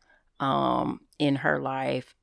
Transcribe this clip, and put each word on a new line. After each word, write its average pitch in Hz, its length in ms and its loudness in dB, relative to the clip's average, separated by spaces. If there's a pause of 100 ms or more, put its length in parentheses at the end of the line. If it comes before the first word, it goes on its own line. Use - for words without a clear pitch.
(400)
um, 135 600 0 (180)
in 143 180 2
her 143 240 0
life. 135 640 -4